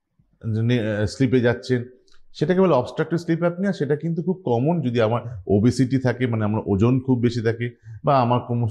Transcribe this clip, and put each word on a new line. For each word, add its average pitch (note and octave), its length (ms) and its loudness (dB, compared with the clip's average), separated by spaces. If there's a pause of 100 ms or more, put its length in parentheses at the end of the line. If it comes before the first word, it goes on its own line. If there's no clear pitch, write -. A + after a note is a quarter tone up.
(440)
নে-, A2+ 380 0
আহ, G#2+ 240 -2
স্লিপে B2+ 340 2
যাচ্ছেন, A#2+ 400 0 (540)
সেটাকে F3+ 260 0
বলে F#3 140 4
obstructive D3+ 500 -2
sleep E3 160 -2
apnea। F3 320 -2
সেটা D3 240 -2
কিন্তু E3 260 -6
খুব F#3 220 -2
কমন B2+ 360 0
যদি B2 200 -2
আমার A2+ 200 2 (260)
ওবেসিটি B2 520 2
থাকে, B2 280 0
মানে, A2+ 180 -2
আমার G#2+ 220 -2
ওজন A2+ 340 2
খুব B2+ 180 0
বেশি A#2 220 0
থাকে, A2 260 -2 (380)
বা D3 160 2
আমার A#2+ 200 2
কোনো, A#2+ 300 -2